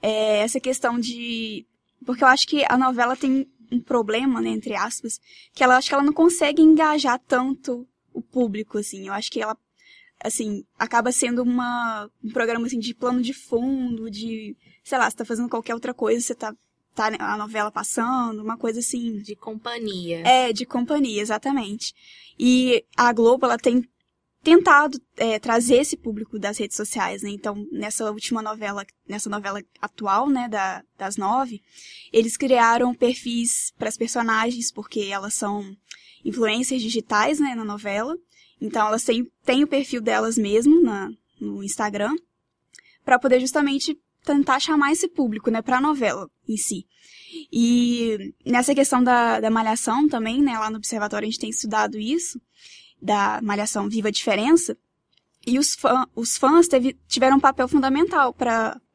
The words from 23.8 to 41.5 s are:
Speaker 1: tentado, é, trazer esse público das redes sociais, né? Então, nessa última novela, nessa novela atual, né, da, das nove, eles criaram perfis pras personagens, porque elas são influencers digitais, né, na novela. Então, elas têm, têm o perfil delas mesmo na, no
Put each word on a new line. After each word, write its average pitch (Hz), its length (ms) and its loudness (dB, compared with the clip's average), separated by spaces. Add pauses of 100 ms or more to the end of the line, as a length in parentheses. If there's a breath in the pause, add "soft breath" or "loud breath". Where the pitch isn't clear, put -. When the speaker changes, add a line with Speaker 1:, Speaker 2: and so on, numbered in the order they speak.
Speaker 1:
tentado, 311 580 6 (160)
é, 220 220 0
trazer 240 380 2
esse 285 200 2
público 214 420 -10
das 202 200 -6
redes 202 180 -6
sociais, 196 460 -4
né? 202 80 -6
Então, 208 400 -8
nessa 214 400 -6
última 220 320 -6
novela, 214 420 -8 (220)
nessa 208 240 -8
novela 202 320 -6 (180)
atual, 208 480 -2
né, 247 200 0
da, 190 340 -4 (140)
das 196 200 -8
nove, 226 440 -2 (520 loud breath)
eles 226 240 2
criaram 240 580 4
perfis 240 840 -2
pras 220 180 -6
personagens, 233 760 -2
porque 208 300 -8
elas 196 320 -6
são 202 420 -6 (480 loud breath)
influencers 233 580 -2
digitais, 226 560 0
né, 277 160 0
na 226 100 -6
novela. 208 520 -6 (440 soft breath)
Então, 214 280 0
elas 220 160 0
têm, 240 260 0 (140)
têm 262 180 4
o 294 60 2
perfil 269 320 -2
delas 220 360 0
mesmo 233 460 6
na, 202 280 0 (300)
no 202 220 -8